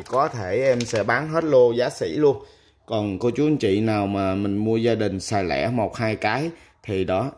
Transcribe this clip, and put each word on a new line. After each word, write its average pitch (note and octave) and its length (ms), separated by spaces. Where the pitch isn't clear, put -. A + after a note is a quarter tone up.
có C#3 220
thể A2+ 340
em B2+ 180
sẽ A2+ 220
bán A#2+ 260
hết D#3+ 160
lô B2+ 280
giá B2 180
sỉ F2+ 260
luôn. C#3+ 280
Còn G#2 320
cô A#2+ 180
chú D3 100
anh D3+ 100
chị G#2+ 240
nào G#2+ 260
mà G2 280
mình G2+ 220
mua A2 200
gia A#2 180
đình G2+ 260
xài G2 240
lẻ D2 240
một A#2 280
hai A2 200
cái B2+ 340
thì F#2+ 220
đó, G2 340